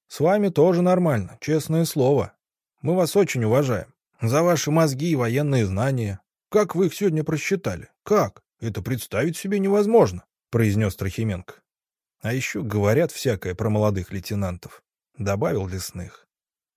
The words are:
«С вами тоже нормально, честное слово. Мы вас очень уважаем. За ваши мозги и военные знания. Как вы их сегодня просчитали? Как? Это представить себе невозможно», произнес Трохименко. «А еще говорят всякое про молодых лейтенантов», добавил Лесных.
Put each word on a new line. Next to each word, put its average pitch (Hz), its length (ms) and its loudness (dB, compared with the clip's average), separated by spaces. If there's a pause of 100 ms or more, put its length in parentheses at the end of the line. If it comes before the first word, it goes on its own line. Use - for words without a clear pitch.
«С - 120 -18
вами 196 300 2
тоже 170 320 4
нормально, 175 600 2
честное 156 420 0
слово. 139 500 2 (480)
Мы 156 140 0
вас 175 200 0
очень 156 280 2
уважаем. 117 500 0 (280)
За 131 220 2
ваши 170 280 2
мозги 156 380 2
и 160 60 2
военные 127 500 0
знания. 104 540 -2 (300)
Как 208 260 0
вы 185 100 2
их 165 80 -2
сегодня 156 300 0
просчитали? 151 680 -4 (140)
Как? 180 400 0 (160)
Это 110 220 -6
представить 123 540 -4
себе 196 240 -4
невозможно», 202 640 2 (280)
произнес 107 440 2
Трохименко. 98 600 -6 (680)
«А 110 120 -4
еще 131 300 -4
говорят 107 480 2
всякое 95 440 -4
про 107 140 -2
молодых 107 420 0
лейтенантов», 95 720 -8 (340)
добавил 104 500 -2
Лесных. 90 600 -12 (500)